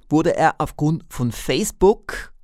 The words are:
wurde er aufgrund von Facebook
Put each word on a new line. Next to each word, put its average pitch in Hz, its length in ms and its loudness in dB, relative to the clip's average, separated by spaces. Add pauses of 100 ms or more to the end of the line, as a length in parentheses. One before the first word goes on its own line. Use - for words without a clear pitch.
(100)
wurde 160 260 2
er 156 220 2
aufgrund 156 500 -2
von 123 240 -4
Facebook - 1120 -2